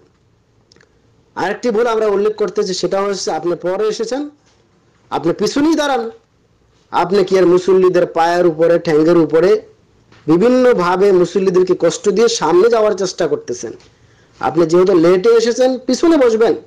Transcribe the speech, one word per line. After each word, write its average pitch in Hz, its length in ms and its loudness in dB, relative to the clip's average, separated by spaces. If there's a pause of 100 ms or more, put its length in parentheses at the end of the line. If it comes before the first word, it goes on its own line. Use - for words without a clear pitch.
(1300)
আরেকটি 208 360 -4
ভুল 226 160 0
আমরা 220 200 -2
উল্লেখ 208 300 -2
করতেছি, 196 380 -4
সেটা 196 280 -4
হচ্ছে 202 300 -6
আপনি 165 220 -6
পরে 190 340 -6
এসেছেন, 247 420 -8 (800)
আপনি 139 220 -2
পিছনেই 277 420 -2
দাঁড়ান। 262 360 -2 (800)
আপনি 175 340 0
কি 190 140 0
আর 180 80 4
মুসল্লিদের 180 600 2
পায়ের 175 400 0
উপরে, 165 320 2
ঠ্যাঙ্গের 160 380 2
উপরে 165 460 2 (640)
বিভিন্নভাবে 196 840 2
মুসল্লিদেরকে 185 680 0
কষ্ট 165 300 -2
দিয়ে 214 200 2
সামনে 185 420 2
যাওয়ার 214 220 2
চেষ্টা 185 340 -4
করতেছেন? 131 460 -8 (680)
আপনি 156 260 0
যেহেতু 185 280 2
লেটে 185 340 2
এসেছেন, 233 500 2
পিছনে 320 380 0
বসবেন। 220 380 2 (120)